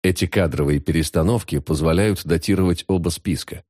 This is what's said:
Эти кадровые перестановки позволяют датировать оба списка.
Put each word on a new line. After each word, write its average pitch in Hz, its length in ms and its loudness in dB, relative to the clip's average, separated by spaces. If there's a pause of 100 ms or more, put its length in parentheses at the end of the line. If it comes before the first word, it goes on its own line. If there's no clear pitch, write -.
Эти 92 240 0
кадровые 73 520 0
перестановки 82 800 0
позволяют 80 640 0
датировать 87 640 0
оба 87 220 0
списка. - 600 -6